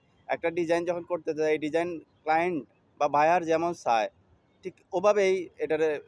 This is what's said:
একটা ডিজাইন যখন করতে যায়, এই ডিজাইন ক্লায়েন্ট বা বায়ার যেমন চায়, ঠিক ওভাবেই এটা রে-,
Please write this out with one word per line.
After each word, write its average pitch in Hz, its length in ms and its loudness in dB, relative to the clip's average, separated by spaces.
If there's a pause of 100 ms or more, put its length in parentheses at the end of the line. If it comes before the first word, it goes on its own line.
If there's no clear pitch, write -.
(280)
একটা 135 240 -4
ডিজাইন 170 340 0
যখন 175 160 -4
করতে 165 320 -6
যায়, 156 180 0
এই 156 60 0
ডিজাইন 160 420 -2
ক্লায়েন্ট 160 640 -2 (320)
বা 147 100 0
বায়ার 156 380 4
যেমন 160 280 0
চায়, 113 360 0 (540)
ঠিক 180 100 -12 (200)
ওভাবেই 190 640 2
এটা 156 200 -2
রে-, 156 300 0